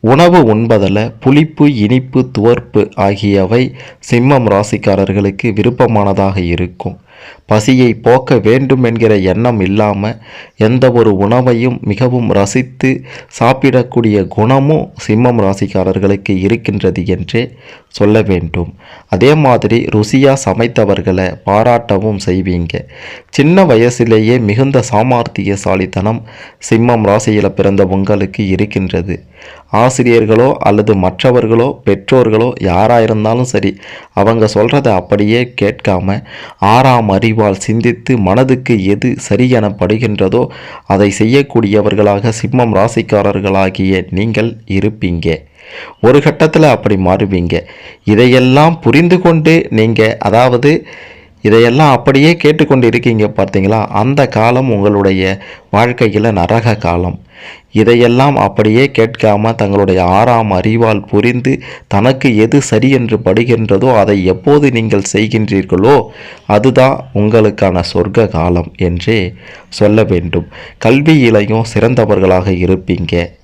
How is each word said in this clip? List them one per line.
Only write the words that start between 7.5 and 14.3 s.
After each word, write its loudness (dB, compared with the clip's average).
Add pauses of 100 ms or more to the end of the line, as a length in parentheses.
பசியை 2 (160)
போக்க 2
வேண்டும் 2
என்கிற 0 (180)
எண்ணம் -2
இல்லாம -2 (560)
எந்த 2
ஒரு 4 (140)
உணவையும் 0
மிகவும் -2
ரசித்து -2 (440)
சாப்பிடக்கூடிய 0 (120)
குணமும் 0 (180)